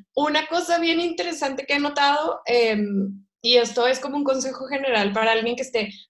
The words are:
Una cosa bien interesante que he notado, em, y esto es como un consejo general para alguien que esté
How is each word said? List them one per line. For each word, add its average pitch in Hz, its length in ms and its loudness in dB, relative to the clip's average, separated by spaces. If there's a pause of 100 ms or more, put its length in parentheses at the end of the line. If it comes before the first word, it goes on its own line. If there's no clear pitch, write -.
(140)
Una 302 320 2
cosa 339 320 0
bien 330 220 0
interesante 320 680 -4
que 285 80 0
he 285 40 2
notado, 285 680 0
em, 208 800 0 (160)
y 240 160 4
esto 240 300 4
es 262 140 2
como 285 160 -6
un 285 80 -2
consejo 262 420 -2
general 254 460 0
para 220 200 2
alguien 226 240 0
que 262 60 -6
esté 214 280 -4 (200)